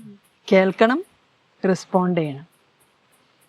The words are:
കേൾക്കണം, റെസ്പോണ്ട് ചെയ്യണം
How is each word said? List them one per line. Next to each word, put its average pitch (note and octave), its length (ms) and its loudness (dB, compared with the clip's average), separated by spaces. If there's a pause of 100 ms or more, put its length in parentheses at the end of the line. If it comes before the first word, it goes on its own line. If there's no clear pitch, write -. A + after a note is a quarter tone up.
(520)
കേൾക്കണം, A3+ 520 2 (640)
റെസ്പോണ്ട് F3+ 520 0
ചെയ്യണം D3 260 -8 (1040)